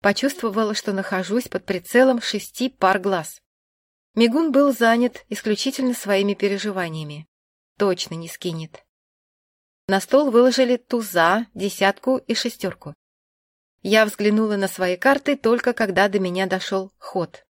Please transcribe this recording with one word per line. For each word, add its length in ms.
Почувствовала, 720
что 200
нахожусь 540
под 180
прицелом 560
шести 480
пар 300
глаз. 420
Мигун 360
был 220
занят 560
исключительно 640
своими 400
переживаниями. 960
Точно 380
не 120
скинет. 580
На 140
стол 280
выложили 480
туза, 760
десятку 640
и 180
шестерку. 580
Я 240
взглянула 500
на 120
свои 300
карты 400
только 360
когда 360
до 100
меня 280
дошел 500
ход. 540